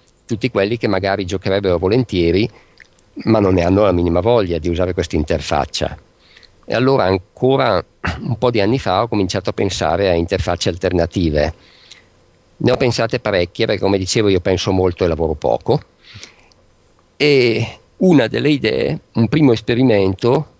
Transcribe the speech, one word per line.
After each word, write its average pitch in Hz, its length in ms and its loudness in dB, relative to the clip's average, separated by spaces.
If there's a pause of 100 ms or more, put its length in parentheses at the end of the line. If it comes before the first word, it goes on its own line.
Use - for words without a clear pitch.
(260)
tutti - 240 -4
quelli 107 280 -2
che 117 100 -2
magari 98 380 -2
giocherebbero 95 520 -2
volentieri, 95 680 0 (760)
ma 113 140 2
non 95 160 2
ne 87 100 2
hanno 95 180 4
la 98 100 4
minima 87 280 0
voglia 95 380 0
di 85 100 -4
usare 90 260 -2
questa 85 220 -4
interfaccia. 76 800 -4 (680)
E 107 100 -6
allora 127 300 2
ancora 113 800 0 (360)
un 117 180 -6
po' 123 120 2
di 113 100 0
anni 110 180 0
fa 98 240 -2
ho 117 60 -4
cominciato 101 420 -2
a - 20 -10
pensare 95 560 -2
a 87 60 2
interfacce 87 540 -2
alternative. 85 840 -2 (1040)
Ne 117 160 0
ho 127 40 2
pensate 120 440 -2
parecchie, 101 460 -2
perché 104 140 -2
come 98 180 0
dicevo 101 300 0
io 95 120 2
penso 95 320 -2
molto 92 320 0
e 87 40 0
lavoro 78 260 -2
poco, 73 480 -2 (1300)
e 123 600 2 (200)
una 160 280 6
delle 127 240 0
idee, 135 480 0 (160)
un 113 140 2
primo 151 240 4
esperimento 117 920 0 (140)